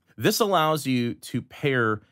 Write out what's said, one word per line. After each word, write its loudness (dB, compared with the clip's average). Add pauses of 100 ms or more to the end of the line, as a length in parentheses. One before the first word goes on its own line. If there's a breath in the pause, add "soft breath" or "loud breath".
(180 soft breath)
This 0
allows 2
you -2
to -8
pair -2 (100)